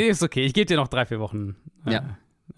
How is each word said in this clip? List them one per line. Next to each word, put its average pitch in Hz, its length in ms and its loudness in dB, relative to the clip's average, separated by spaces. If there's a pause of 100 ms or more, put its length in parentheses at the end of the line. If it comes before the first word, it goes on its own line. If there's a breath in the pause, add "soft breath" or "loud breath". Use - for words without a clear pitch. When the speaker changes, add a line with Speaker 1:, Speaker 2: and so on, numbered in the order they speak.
Speaker 1:
Ist 190 120 2
okay, 135 240 0
ich 131 80 0
geb 208 140 4
dir 165 100 2
noch 135 100 2
drei, 123 200 0
vier 113 120 -4
Wochen, 104 360 -6 (300)
äh, 113 80 0
Speaker 2:
Ja. 110 240 -4 (400)